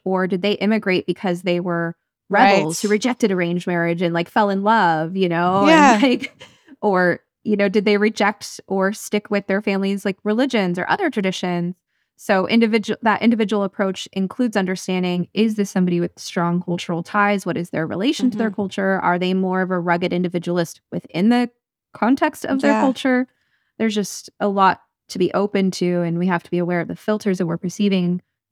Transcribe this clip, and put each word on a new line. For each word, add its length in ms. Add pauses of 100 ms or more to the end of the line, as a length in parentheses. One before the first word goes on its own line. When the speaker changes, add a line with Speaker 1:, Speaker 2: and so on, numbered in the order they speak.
Speaker 1:
or 240
did 140
they 120
immigrate 520
because 380
they 180
were 340 (340)
rebels 540
Speaker 2:
Right. 40
Speaker 1:
who 40
rejected 400
arranged 360
marriage 340
and, 120
like, 140
fell 220
in 140
love, 520
you 140
know? 360
Speaker 2:
Yeah. 280
Speaker 1:
And, 100
like, 400 (380)
or, 400 (240)
you 100
know, 140
did 160
they 100
reject 720
or 240
stick 400
with 160
their 140
family's, 420
like, 220
religions 520
or 120
other 200
traditions? 640 (440)
So 280
individual, 560
that 180
individual 400
approach 500
includes 460
understanding, 800
is 180
this 160
somebody 300
with 180
strong 460
cultural 400
ties? 420
What 120
is 120
their 160
relation 460
to 80
their 80
Speaker 2:
Mm-hmm. 80
Speaker 1:
culture? 460
Are 180
they 160
more 260
of 80
a 100
rugged 320
individualist 680 (100)
within 380
the 220 (420)
context 500
of 160
their 120
Speaker 2:
Yeah. 100
Speaker 1:
culture? 460 (500)
There's 160
just 460
a 80
lot 340 (280)
to 100
be 160
open 340
to, 320
and 160
we 80
have 160
to 80
be 80
aware 240
of 60
the 80
filters 420
that 80
we're 100
perceiving 680 (280)